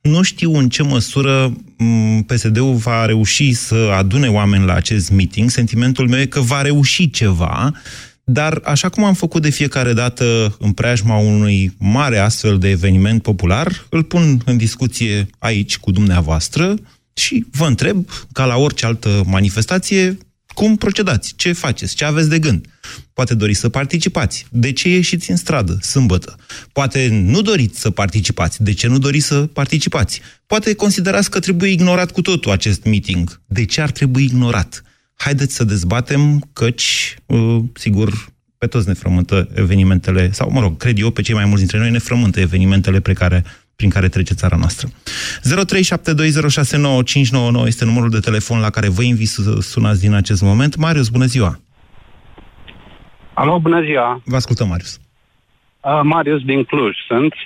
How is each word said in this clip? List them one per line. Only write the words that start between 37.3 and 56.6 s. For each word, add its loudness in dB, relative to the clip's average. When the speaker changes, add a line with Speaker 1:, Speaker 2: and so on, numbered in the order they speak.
Speaker 1:
sigur, -2
pe -4
toți -2
ne 0
frământă 0
evenimentele, 2
sau, -2
mă 0
rog, 0
cred 0
eu, 0
pe -4
cei -2
mai 0
mulți 4
dintre 0
noi 0
ne 0
frământă 0
evenimentele 2
precare, 0
prin 2
care 2
trece -2
țara 0
noastră. -2
Zero 0
trei 0
șapte -2
doi 2
zero 2
șase 0
nouă 2
cinci 2
nouă 0
nouă 2
este 0
numărul 2
de 0
telefon -2
la 0
care -2
vă 0
invit 0
să -2
sunați 0
din 2
acest 0
moment. 2
Marius, 0
bună 2
ziua! 0
Speaker 2:
Alo, 0
bună 2
ziua! -2
Speaker 1:
Vă -4
ascultăm, -2
Marius. -6
Speaker 2:
Uh, -2
Marius 0
din -2